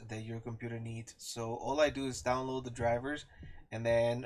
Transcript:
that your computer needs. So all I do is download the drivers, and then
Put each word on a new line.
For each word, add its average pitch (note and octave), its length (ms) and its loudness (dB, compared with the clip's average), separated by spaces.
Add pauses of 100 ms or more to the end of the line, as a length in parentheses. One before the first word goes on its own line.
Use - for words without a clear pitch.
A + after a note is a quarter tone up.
that A2 160 -6
your A#2 160 -6
computer A#2 400 -6
needs. A2+ 400 -8
So A#2 340 -4
all C3 260 0
I D3 120 8
do C3+ 160 -2
is B2 160 -4
download C3 400 2
the B2 80 -6
drivers, A#2+ 540 0 (460)
and A#2 140 -2
then A#2 400 6